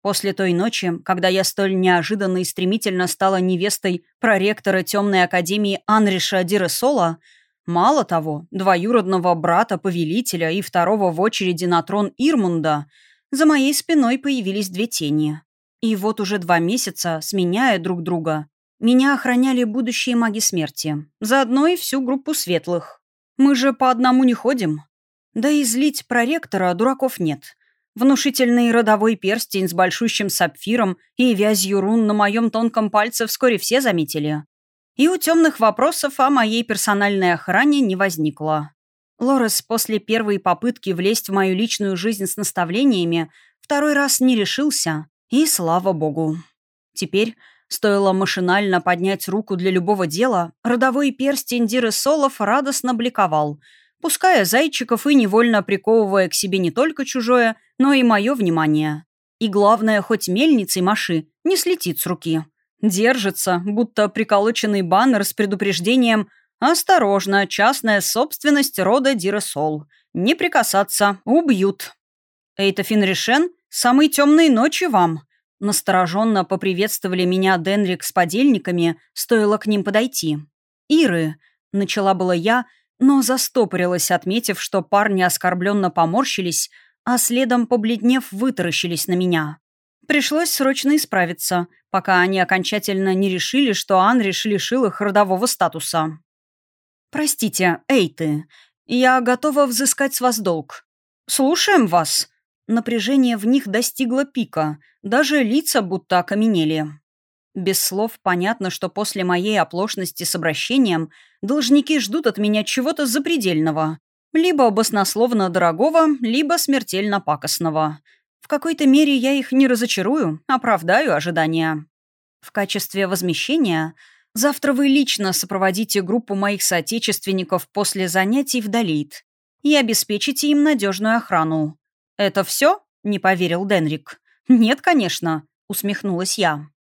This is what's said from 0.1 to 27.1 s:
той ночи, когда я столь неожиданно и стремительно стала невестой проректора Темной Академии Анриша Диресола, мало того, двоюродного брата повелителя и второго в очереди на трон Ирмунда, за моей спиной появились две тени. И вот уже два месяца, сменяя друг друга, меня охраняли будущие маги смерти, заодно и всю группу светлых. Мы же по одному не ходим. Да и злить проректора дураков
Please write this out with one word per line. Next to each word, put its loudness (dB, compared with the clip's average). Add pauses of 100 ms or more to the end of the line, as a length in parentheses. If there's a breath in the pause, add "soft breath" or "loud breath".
той 0
ночи, -2
когда 0
я 0
столь -2
неожиданно 0
и -2
стремительно -2
стала 0
невестой -2 (140 soft breath)
проректора 0
Темной 2
Академии -2
Анриша 2
Диресола, 0 (480 soft breath)
мало 2
того, -4
двоюродного 0
брата 0
повелителя -4
и -4
второго 0
в -6
очереди -2
на 2
трон -4
Ирмунда, 0 (440 soft breath)
за 0
моей 2
спиной 0
появились -4
две -4
тени. -2 (400)
И 0
вот -4
уже -2
два 0
месяца, -4
сменяя 0
друг -4
друга, -4 (320)
меня 4
охраняли 0
будущие -4
маги -2
смерти, -4 (160)
заодно 2
и 2
всю -4
группу -4
светлых. -4 (340)
Мы 2
же 0
по 2
одному 4
не 4
ходим. -2 (500)
Да -2
и 2
злить -2
проректора -2
дураков -2